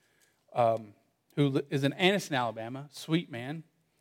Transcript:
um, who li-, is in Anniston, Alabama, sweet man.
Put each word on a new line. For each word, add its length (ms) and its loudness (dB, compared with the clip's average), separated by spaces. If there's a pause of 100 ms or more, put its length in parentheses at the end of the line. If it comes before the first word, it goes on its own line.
(540)
um, 400 2 (420)
who 120 4
li-, 200 0
is 160 0
in 80 2
Anniston, 420 2
Alabama, 560 -4
sweet 400 -2
man. 320 -8 (380)